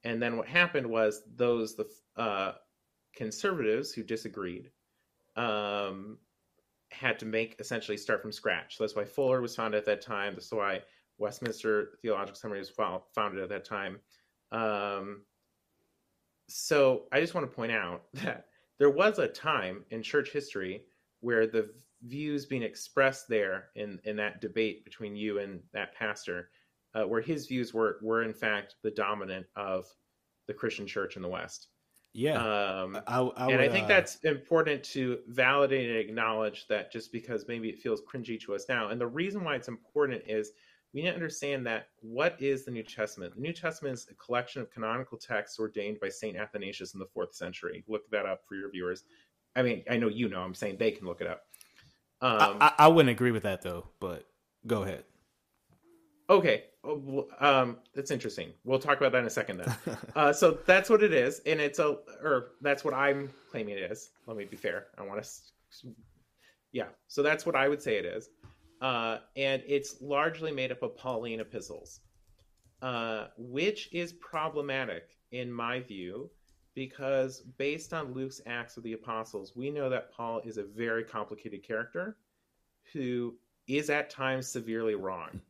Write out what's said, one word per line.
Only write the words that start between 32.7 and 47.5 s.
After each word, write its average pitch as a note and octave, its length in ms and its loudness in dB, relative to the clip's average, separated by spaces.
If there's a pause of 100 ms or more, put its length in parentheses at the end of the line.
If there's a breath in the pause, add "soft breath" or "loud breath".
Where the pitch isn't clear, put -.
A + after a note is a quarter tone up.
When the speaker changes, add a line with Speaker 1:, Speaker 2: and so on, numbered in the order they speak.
Speaker 2:
I, C3 120 0
I B2+ 320 0
Speaker 1:
and B2+ 100 6
I C3+ 40 8
Speaker 2:
would, C#3+ 80 4
Speaker 1:
think G3 140 2
Speaker 2:
uh, - 20 -4
Speaker 1:
that's G3 360 6
important D3+ 600 2
to B2+ 420 -2
validate C3 640 4
and A2+ 80 0
acknowledge A2 680 -2
that G#2 240 -2
just A2+ 200 -8
because A2+ 360 -4
maybe A#2 200 -4
it - 100 -8
feels A2 240 -2
cringy A#2 400 -8
to G2+ 120 -6
us G2 140 -6
now. A#2 200 0
And A#2 120 -2
the A#2+ 60 0
reason F#3 360 -4
why D3+ 140 -2
it's A#2+ 120 -6
important B2+ 580 0
is G#2+ 260 -2 (420)
we C#3 80 -4
need F3+ 60 0
to E3+ 60 -2
understand C#3+ 520 -4
that A2+ 220 -4 (120)
what C3 400 2
is C3+ 240 0
the C3 60 -10
New A2+ 140 -6
Testament? G2+ 500 -6
The A2 60 -12
New D#3 120 -4
Testament D#3+ 420 -4
is A#2 160 -12
a F#2+ 40 -20
collection B2 480 -4
of G#2+ 80 -10
canonical A2+ 480 -4
texts - 400 -4
ordained G#2+ 420 -4
by G2 80 -4
Saint G2 280 -8
Athanasius G2 580 -8
in F#2+ 60 -12
the F#2 60 -8
fourth - 280 -6
century. F2+ 540 -8